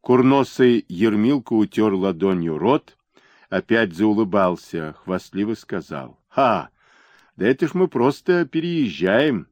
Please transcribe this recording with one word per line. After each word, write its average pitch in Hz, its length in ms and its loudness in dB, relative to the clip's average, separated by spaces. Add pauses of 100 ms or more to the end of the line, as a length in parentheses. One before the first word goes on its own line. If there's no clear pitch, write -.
Курносый 127 880 2
Ермилка 110 640 0
утёр 107 400 0
ладонью 90 640 -2
рот, 113 400 -2 (520)
опять 98 440 -2
заулыбался, 92 1040 -2
хвастливо 95 540 -6
сказал: 78 720 -12
«Ха! 113 420 0 (680)
Да 92 100 -2
это 139 220 0
ж - 40 -10
мы 180 140 2
просто 147 580 0
переезжаем. 127 1080 -2